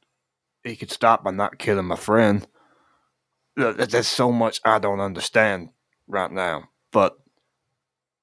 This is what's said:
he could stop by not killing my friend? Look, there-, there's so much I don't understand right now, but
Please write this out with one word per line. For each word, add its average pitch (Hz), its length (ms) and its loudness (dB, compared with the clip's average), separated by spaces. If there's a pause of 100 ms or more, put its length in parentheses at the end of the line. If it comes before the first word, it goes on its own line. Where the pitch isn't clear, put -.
(640)
he 117 140 -12
could - 160 -12
stop 113 320 2
by 95 80 -2
not 101 260 -4
killing 98 280 -2
my 87 100 -4
friend? 104 500 2 (1080)
Look, 117 200 0
there-, 120 100 -2
there's 117 220 0
so 123 220 2
much 113 340 0
I 110 140 4
don't 101 220 -2
understand 98 680 -2 (360)
right 95 240 -4
now, 87 380 -6 (240)
but 98 260 2 (1040)